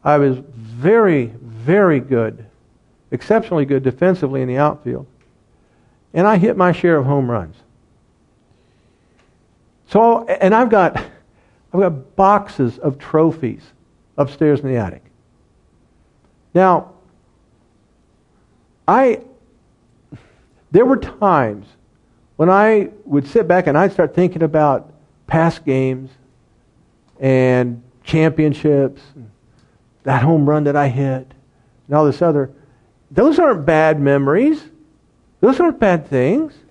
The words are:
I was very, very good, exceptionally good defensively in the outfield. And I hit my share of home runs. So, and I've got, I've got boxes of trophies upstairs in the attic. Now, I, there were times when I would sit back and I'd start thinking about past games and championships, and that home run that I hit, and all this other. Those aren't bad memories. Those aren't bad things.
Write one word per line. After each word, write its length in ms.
I 140
was 200
very, 880
very 720
good, 460
exceptionally 560
good 160
defensively 580
in 80
the 80
outfield. 500
And 120
I 120
hit 180
my 160
share 240
of 80
home 260
runs. 260
So, 380
and 280
I've 160
got, 260
I've 840
got 360
boxes 600
of 200
trophies 640
upstairs 440
in 80
the 80
attic. 260
Now, 380
I, 360
there 160
were 100
times 680
when 120
I 420
would 220
sit 220
back 180
and 100
I'd 160
start 220
thinking 300
about 500
past 400
games 440
and 640
championships, 1000
and 160
that 180
home 260
run 160
that 120
I 120
hit, 460
and 100
all 100
this 160
other. 280
Those 280
aren't 280
bad 340
memories. 600
Those 200
aren't 180
bad 280
things. 480